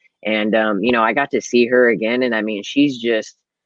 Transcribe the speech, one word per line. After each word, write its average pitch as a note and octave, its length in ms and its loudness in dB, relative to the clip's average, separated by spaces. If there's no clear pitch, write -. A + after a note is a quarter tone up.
And, G#2+ 320 -2
um, G#2+ 280 0
you B2 80 0
know, A#2 120 2
I A2+ 100 0
got C#3 180 -2
to A2 100 -2
see A#2+ 260 2
her B2 220 4
again. A2+ 340 0
And A#2 120 0
I A2 60 -2
mean, G#2+ 220 -6
she's C#3+ 360 0
just A2+ 360 -4